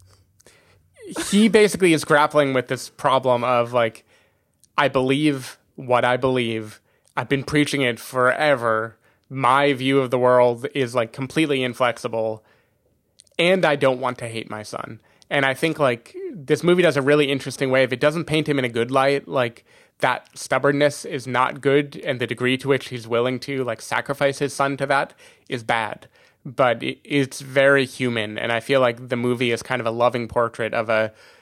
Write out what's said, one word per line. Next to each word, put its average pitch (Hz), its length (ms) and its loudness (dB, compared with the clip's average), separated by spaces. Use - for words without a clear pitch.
he 208 180 6
basically 185 440 4
is 143 120 2
grappling 147 500 4
with 123 140 0
this 127 200 -6
problem 127 560 0
of, 120 280 0
like, 117 320 0
I 143 100 2
believe 135 680 0
what 123 280 0
I 123 120 2
believe. 117 640 -2
I've 123 120 -4
been 135 160 0
preaching 143 380 0
it 120 180 -2
forever. 123 960 0
My 135 440 2
view 135 280 2
of 123 100 -2
the 131 80 0
world 123 560 4
is, 127 200 -2
like, 117 180 -2
completely 139 500 -2
inflexible, 113 840 -2
and 180 260 4
I 147 120 4
don't 131 240 2
want 123 180 -4
to 120 100 -10
hate 113 220 -10
my 107 120 -10
son. - 380 -12
And 143 140 0
I 135 100 0
think, 160 240 -2
like, 131 380 -2
this 151 300 -2
movie 175 200 4
does 156 140 4
a 139 60 0
really 143 280 2
interesting 135 400 -4
way. 131 120 4
If 127 100 0
it 120 80 -6
doesn't 151 240 0
paint 156 240 -2
him 143 100 0
in 127 60 -2
a 120 40 -2
good 117 220 -2
light, 139 380 0
like, 120 360 -4
that - 380 -2
stubbornness 143 680 0
is 135 220 -10
not 127 340 -2
good, 139 440 0
and 127 160 -6
the 123 60 -2
degree 127 320 -2
to 135 100 -8
which 135 200 0
he's 117 180 -12
willing 120 340 -2
to, 135 220 -8
like, 120 200 -6
sacrifice 139 560 -2
his 143 140 -2
son 139 260 -2
to 139 80 -4
that 143 260 0
is 123 140 -8
bad. 113 460 -4
But 120 380 0
it, 131 220 -6
it's 139 360 -2
very 139 460 4
human, 113 520 -4
and 117 140 -4
I 117 80 0
feel 135 200 0
like 123 280 0
the 127 80 -2
movie 120 340 -2
is 113 120 -2
kind 127 180 -4
of 113 60 -4
a 117 40 0
loving 120 380 0
portrait 113 460 -4
of 117 160 -2
a 110 220 0